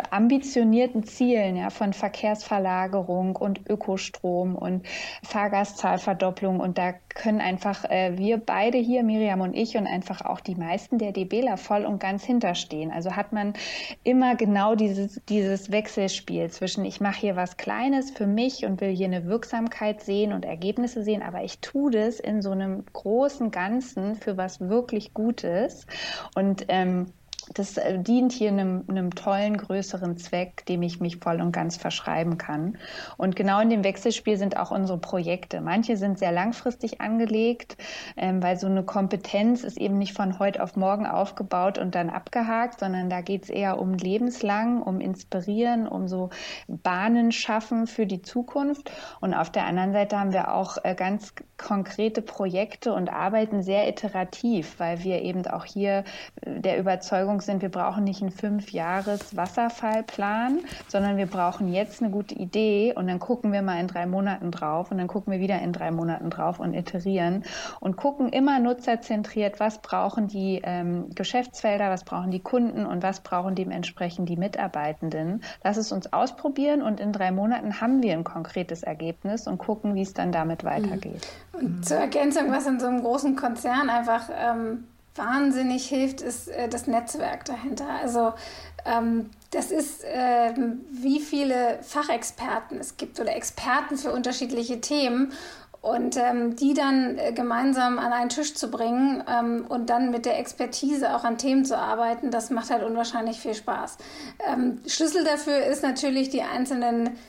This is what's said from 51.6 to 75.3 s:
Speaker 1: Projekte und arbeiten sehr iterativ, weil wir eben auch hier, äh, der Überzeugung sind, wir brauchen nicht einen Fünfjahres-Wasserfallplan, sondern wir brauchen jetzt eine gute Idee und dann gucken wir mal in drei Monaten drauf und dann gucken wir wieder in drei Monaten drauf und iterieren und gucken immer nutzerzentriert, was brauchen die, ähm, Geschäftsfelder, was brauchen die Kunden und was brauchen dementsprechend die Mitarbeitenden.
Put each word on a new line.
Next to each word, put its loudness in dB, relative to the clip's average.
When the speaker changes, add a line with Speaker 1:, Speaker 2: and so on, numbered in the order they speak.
Speaker 1:
Projekte -2
und 0
arbeiten 0
sehr 2
iterativ, -2
weil -4
wir 0
eben -2
auch -4
hier, 0
äh, -6
der 2
Überzeugung 0
sind, -2
wir -2
brauchen 0
nicht 0
einen -2
Fünfjahres-Wasserfallplan, -2
sondern 2
wir 2
brauchen 0
jetzt 0
eine 2
gute -4
Idee 2
und -2
dann 0
gucken 0
wir 2
mal 0
in -2
drei -4
Monaten 0
drauf -2
und 0
dann 0
gucken -2
wir 0
wieder 2
in -2
drei -4
Monaten -2
drauf -2
und -2
iterieren 0
und -2
gucken 0
immer 4
nutzerzentriert, 0
was 0
brauchen 0
die, 0
ähm, -2
Geschäftsfelder, 0
was -2
brauchen -4
die 0
Kunden 2
und -2
was -2
brauchen -2
dementsprechend -4
die -2
Mitarbeitenden. -2